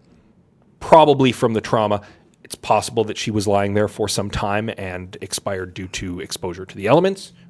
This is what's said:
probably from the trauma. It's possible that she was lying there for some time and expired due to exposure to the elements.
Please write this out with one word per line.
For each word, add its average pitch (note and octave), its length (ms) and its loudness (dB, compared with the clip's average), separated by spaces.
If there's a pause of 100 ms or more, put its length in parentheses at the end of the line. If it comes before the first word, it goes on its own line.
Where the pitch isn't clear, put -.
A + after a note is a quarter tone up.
(800)
probably C#3+ 520 6
from A2+ 220 0
the G#2+ 80 0
trauma. G#2 400 0 (420)
It's - 120 -16
possible A2+ 500 0
that G#2 120 -8
she - 140 -4
was G#2 160 0
lying G2+ 260 2
there G#2 140 2
for G#2 200 -4
some G2 240 -4
time G#2+ 460 -2
and F#2 440 -10
expired F#2 520 -8
due F#2+ 160 -10
to F2+ 300 -8
exposure F2+ 460 -10
to - 100 -16
the G2 120 -4
elements. F3 460 2 (160)